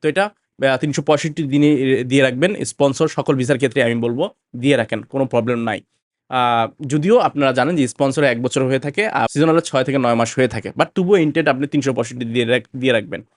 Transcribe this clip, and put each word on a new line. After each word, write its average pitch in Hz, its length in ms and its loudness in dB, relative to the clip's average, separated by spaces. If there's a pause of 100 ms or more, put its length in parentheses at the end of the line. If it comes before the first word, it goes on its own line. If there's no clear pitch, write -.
তো 156 60 -2
এটা, 156 180 0
আহ, 135 520 -4
তিনশো 147 240 -2
পঁয়ষট্টি 151 420 0
দিনে 143 260 2 (340)
দিয়ে 131 200 2
রাখবেন। 131 280 2 (140)
স্পন্সর 143 420 0
সকল 147 280 -2
ভিসার 127 220 0
ক্ষেত্রে 131 260 0
আমি 117 120 0
বলবো 120 340 -2 (260)
দিয়ে 131 220 2
রাখেন, 117 260 -2
কোনো 135 220 -4
প্রবলেম 120 340 -2
নাই। 110 220 -4 (480)
আহ, 120 580 0
যদিও 151 300 2
আপনারা 143 360 2
জানেন 131 220 0
যে 139 120 0
স্পন্সর 139 360 -2
এক 123 180 0
বছর 127 220 -2
হয়ে 131 160 0
থাকে 143 280 -4
আর 123 260 -2
সিজনাল 160 260 4
ছয় 143 240 -2
থেকে 135 140 -2
নয় 123 160 2
মাস 117 240 0
হয়ে 127 100 4
থাকে, 110 220 -4 (100)
but 160 160 2
তবুও 190 220 2
ইনটেন্ড 156 320 2
আপনি 135 180 -2
তিনশো 139 260 0
পঁয়ষট্টি 123 320 -4
দিয়ে 117 200 -2
রাখ-, 123 340 -2
দিয়ে 127 140 2
রাখবেন। 92 280 -4 (160)